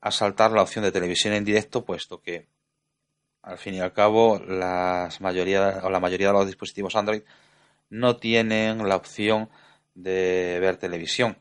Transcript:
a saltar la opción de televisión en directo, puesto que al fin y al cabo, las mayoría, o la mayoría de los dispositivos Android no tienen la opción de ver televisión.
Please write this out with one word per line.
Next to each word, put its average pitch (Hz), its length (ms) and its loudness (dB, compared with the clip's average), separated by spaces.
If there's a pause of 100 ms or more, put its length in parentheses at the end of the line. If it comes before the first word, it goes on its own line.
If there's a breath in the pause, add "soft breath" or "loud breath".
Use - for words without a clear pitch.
a 107 80 -6
saltar 107 440 2
la 104 100 6
opción 107 200 -4
de 95 80 0
televisión 90 420 -2
en 104 120 -2
directo, 107 400 0
puesto 90 340 -10
que 87 300 -12 (960)
al 90 140 -14
fin 98 160 -10
y 92 40 -6
al 90 140 -4
cabo, 107 460 6
las 90 840 -2
mayoría, 95 600 0
o 95 80 -2
la 95 80 2
mayoría 90 280 0
de 101 60 4
los 98 140 4
dispositivos 98 480 -8
Android 107 260 -2 (680 soft breath)
no 120 280 0
tienen 110 720 0
la 98 60 4
opción 110 560 -2 (420 soft breath)
de 92 640 -2
ver 92 180 0
televisión. 87 640 -4